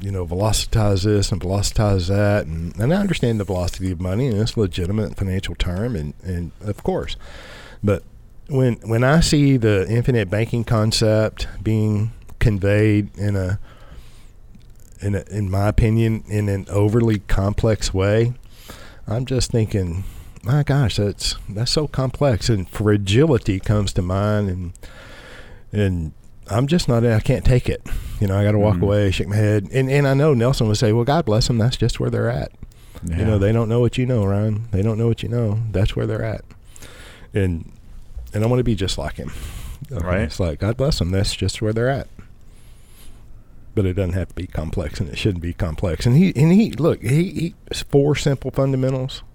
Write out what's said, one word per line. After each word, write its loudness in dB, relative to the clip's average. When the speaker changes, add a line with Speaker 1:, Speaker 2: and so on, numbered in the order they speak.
Speaker 1:
you -6
know, -4
velocitize 2
this 2
and -2
velocitize 0
that. 2
And, -6
and 2
I 2
understand 0
the -2
velocity -2
of -6
money, -2
and 0
it's -2
a -2
legitimate -2
financial -4
term, -2
and, -6
and -6
of -6
course. -4
But 2
when, 2
when 2
I 6
see 4
the 4
infinite 2
banking -2
concept 2
being 0
conveyed 2
in -2
a, -2
in -2
a, -4
in -4
my 2
opinion, 2
in -2
an -2
overly 2
complex 0
way, 2
I'm -4
just -2
thinking, 0
my 4
gosh, 2
that's, -2
that's -4
so 0
complex, 0
and 0
fragility 2
comes 0
to 0
mind, 0
and, -6
and 0
I'm 0
just 2
not, 4
I 4
can't 0
take 4
it. -4
You 2
know, 2
I 4
gotta 4
walk 4
Speaker 2:
Mm-hmm. 0
Speaker 1:
away, 4
shake -2
my -4
head. 2
And, 0
and 4
I 4
know 4
Nelson 2
would 2
say, 4
"Well, 2
God 2
bless 2
them. 2
That's 2
just 0
where 0
they're 0
at." -4
You -2
know, 2
Speaker 2:
Yeah. 4
Speaker 1:
"They 4
don't 2
know 2
what 2
you 0
know, 2
Ryan. 0
They 0
don't 0
know 2
what 0
you -6
know. 0
That's 2
where -2
they're -4
at." -6
And, 0
and 0
I 2
wanna 2
be 2
just -2
like -6
him. -10
Okay, -4
Speaker 2:
Right. 0
Speaker 1:
it's -6
like, -2
"God -2
bless 0
them. 0
That's 0
just -4
where 0
they're 0
at." -4
But 2
it 0
doesn't -2
have -2
to -14
be -8
complex, -6
and -2
it -10
shouldn't -2
be -4
complex. -4
And 6
he, 6
and 4
he, 4
look, 0
he, 2
he, -6
it's -8
four 2
simple -2
fundamentals. -2